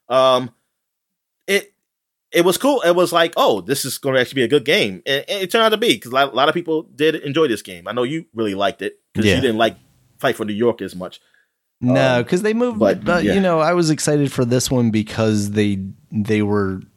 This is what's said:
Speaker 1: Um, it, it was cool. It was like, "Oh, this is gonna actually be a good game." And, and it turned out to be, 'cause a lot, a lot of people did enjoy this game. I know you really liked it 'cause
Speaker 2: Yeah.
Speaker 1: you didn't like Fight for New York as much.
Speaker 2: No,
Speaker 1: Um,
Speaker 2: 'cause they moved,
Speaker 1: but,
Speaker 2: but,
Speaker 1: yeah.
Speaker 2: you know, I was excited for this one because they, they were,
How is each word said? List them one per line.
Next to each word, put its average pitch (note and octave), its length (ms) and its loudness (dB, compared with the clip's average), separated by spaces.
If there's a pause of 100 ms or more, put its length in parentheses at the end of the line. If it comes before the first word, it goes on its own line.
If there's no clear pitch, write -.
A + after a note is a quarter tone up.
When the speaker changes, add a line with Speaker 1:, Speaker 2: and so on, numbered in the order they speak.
Speaker 1:
Um, B2+ 420 2 (960)
it, - 280 -2 (560)
it E3+ 160 2
was F3+ 100 2
cool. C4+ 260 2
It E3+ 100 4
was F3 200 0
like, E3+ 240 0
"Oh, F3+ 240 2
this A2+ 240 -4
is C3 140 -8
gonna C3 220 0
actually B2 200 -4
be B2 40 2
a A#2 40 0
good C3 160 2
game." B2+ 400 -2
And, C#3 240 -4
and F#3+ 140 -6
it F#3 80 -6
turned A3+ 140 2
out A3 60 4
to G#3+ 60 2
be, G#3 220 2
'cause A#2 140 -16
a - 20 -2
lot, C3+ 180 2
a G#2 40 -8
lot C3+ 120 2
of D#3 60 2
people D#3+ 300 -4 (100)
did D3+ 220 0
enjoy D3 320 0
this A2 120 -2
game. F2+ 260 -16
I G2+ 60 -6
know B2 120 -2
you D3+ 200 -6 (100)
really A2 200 -2
liked G2 260 -2
it G#2+ 180 -8 (160)
'cause A2 120 0
Speaker 2:
Yeah. G2 80 4
Speaker 1:
you G#2 80 2
didn't A2+ 160 0
like A2+ 180 2 (420)
Fight B2+ 180 -2
for A2+ 100 -6
New G#2 80 -4
York A2 260 0
as F#2+ 140 -10
much. F2+ 260 -14 (600)
Speaker 2:
No, B2+ 380 2
Speaker 1:
Um, A#2+ 60 0
Speaker 2:
'cause F3+ 180 -2
they G#3+ 120 0
moved, A#3 240 -2
Speaker 1:
but, G3+ 260 0
Speaker 2:
but, F3 200 0
Speaker 1:
yeah. G3 100 2
Speaker 2:
you G3 60 2
know, F3+ 180 2
I D#3 160 2
was E3+ 160 2
excited D3 420 0
for C3 120 0
this B2 260 0
one A#2+ 220 2
because G#2+ 580 0
they, G#2 300 0 (320)
they G#2+ 300 0
were, G2+ 380 -2 (160)